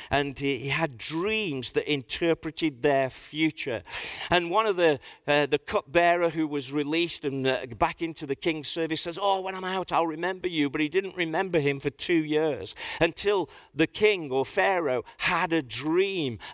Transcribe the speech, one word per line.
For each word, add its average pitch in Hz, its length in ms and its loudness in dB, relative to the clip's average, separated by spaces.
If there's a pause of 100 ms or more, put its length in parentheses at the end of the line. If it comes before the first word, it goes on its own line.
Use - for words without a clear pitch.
and 143 280 0
he, 139 200 -2
he 135 120 -6
had 151 280 -2
dreams 170 760 -4
that - 180 0
interpreted 151 920 -2
their 135 280 4
future. 147 720 -4 (460)
And 170 220 2
one 214 140 4
of 202 100 2
the, 165 240 6 (260)
uh, 147 200 4
the 143 140 2
cupbearer 170 680 4
who 156 160 0
was 143 280 -4
released 156 500 -2
and, 135 240 -2
uh, 127 180 0 (120)
back 165 240 0
into 160 240 -6
the 135 100 -2
king's 156 320 -4
service 160 340 -4
says, 170 200 -8
"Oh, 196 200 2
when 190 140 -6
I'm 185 80 -8
out, 185 300 -4
I'll 165 140 2
remember 180 420 -4
you." 147 200 2
But 151 120 -2
he 156 80 0
didn't 190 260 -2
remember 170 440 0
him 139 200 0
for 143 100 -2
two - 240 -2 (100)
years 151 520 0 (240)
until 175 500 0 (240)
the 151 140 2
king 190 440 2
or 131 140 2
Pharaoh 170 580 0 (140)
had 170 360 0
a 165 80 2
dream 147 800 0 (140)